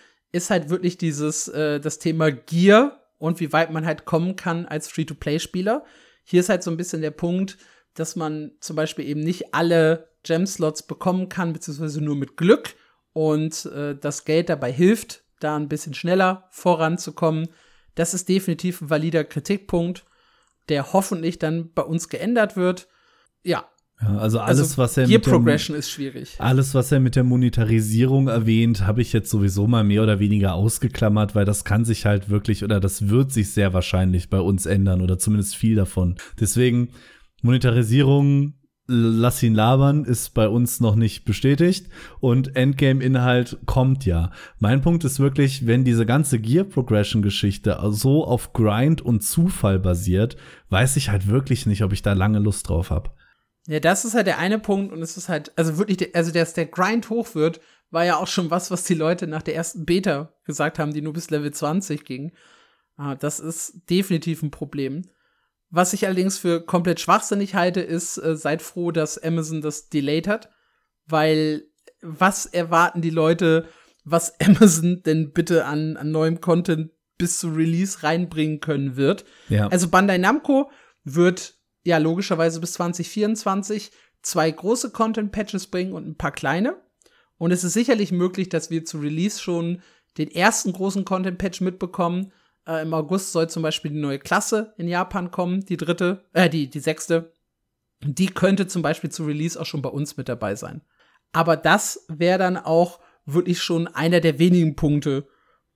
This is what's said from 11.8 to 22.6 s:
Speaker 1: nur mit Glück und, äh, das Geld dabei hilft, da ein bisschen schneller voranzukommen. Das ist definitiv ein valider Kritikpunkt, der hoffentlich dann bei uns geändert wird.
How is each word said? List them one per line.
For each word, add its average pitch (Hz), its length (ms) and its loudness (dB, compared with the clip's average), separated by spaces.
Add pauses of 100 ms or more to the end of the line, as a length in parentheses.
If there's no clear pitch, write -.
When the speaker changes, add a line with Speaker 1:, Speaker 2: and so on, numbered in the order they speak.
Speaker 1:
nur 147 140 -2
mit 139 220 -6
Glück 202 400 2 (360)
und, 156 540 -2
äh, 143 300 -8
das 143 280 -8
Geld 165 240 0
dabei 139 220 -2
hilft, 180 540 2 (160)
da 151 160 -2
ein 147 120 -4
bisschen 147 260 -8
schneller 185 580 0
voranzukommen. 160 960 -2 (460)
Das 170 200 -2
ist - 160 -4
definitiv 180 500 -2
ein 151 80 -10
valider 160 340 0
Kritikpunkt, 175 840 -4 (640)
der 143 240 -2
hoffentlich 170 440 -2
dann 165 360 -4
bei 151 80 0
uns 165 260 -4
geändert 214 480 0
wird. 180 320 0 (540)